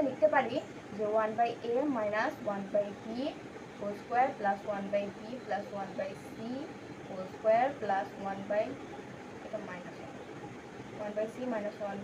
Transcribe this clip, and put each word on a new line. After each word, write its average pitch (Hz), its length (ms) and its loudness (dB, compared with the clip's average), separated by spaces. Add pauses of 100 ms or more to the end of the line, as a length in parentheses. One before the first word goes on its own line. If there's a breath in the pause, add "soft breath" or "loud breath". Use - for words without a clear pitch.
লিখতে 302 260 6
পারি 240 180 4 (440)
যে 214 80 2 (180)
one 214 160 2
by 202 100 6 (200)
A 233 40 4 (240)
minus 214 360 2 (200)
one 196 200 -2
by 208 140 6 (140)
B - 40 -10 (720)
whole 202 240 -4
square 254 380 4
plus 202 200 4 (160)
one 196 180 -2
by 202 100 4 (140)
B - 20 -12 (260)
plus 202 200 -2 (160)
one 190 180 -6
by 196 100 0 (160)
C - 100 -12 (760)
হোল 185 140 -6 (100)
স্কয়ার 226 320 6 (140)
plus 202 260 2 (140)
ওয়ান 196 180 -2 (100)
বাই, 214 160 4 (800)
এটা - 140 -6 (100)
minus - 340 -10
হবে, - 180 -12 (760)
ওয়ান 208 200 -4
বাই 214 160 2
সি 247 80 -6 (120)
minus 208 300 -2
ওয়ান 202 200 -4